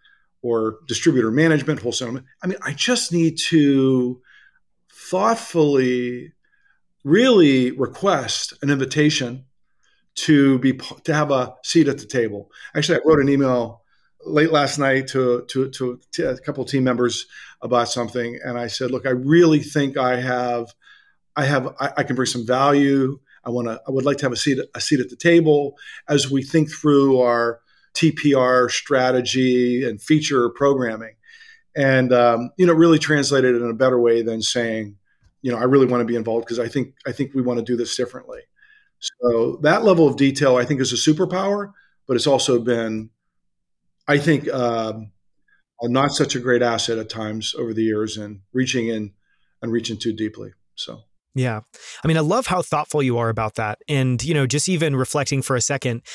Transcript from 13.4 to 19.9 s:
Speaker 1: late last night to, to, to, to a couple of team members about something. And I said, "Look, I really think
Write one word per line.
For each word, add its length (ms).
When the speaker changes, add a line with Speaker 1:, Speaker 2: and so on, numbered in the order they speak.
Speaker 1:
late 260
last 260
night 300
to, 400
to, 220
to, 300
to 200
a 60
couple 260
of 60
team 140
members 440
about 260
something. 560
And 160
I 80
said, 240
"Look, 140
I 60
really 480
think 380